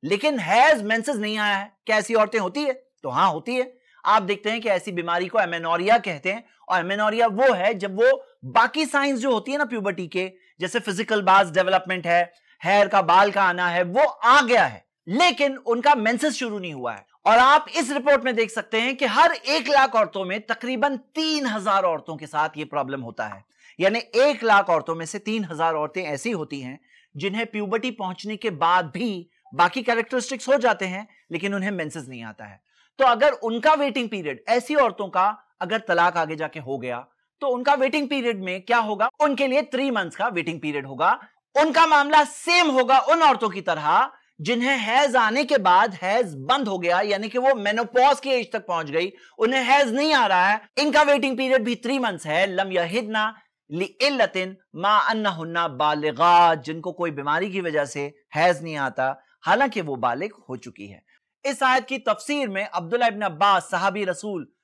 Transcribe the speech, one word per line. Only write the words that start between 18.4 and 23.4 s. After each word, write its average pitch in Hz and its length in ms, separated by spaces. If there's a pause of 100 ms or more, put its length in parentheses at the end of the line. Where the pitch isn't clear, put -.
सकते 220 300
हैं 254 140
कि 269 100
हर 285 260
एक 277 380
लाख 269 260
औरतों 190 300
में 202 200
तकरीबन 254 520
तीन 311 480
हजार 202 380
औरतों 160 340
के 147 100
साथ 156 300
ये 151 80
प्रॉब्लम 135 360
होता 117 260
है, 101 180 (340)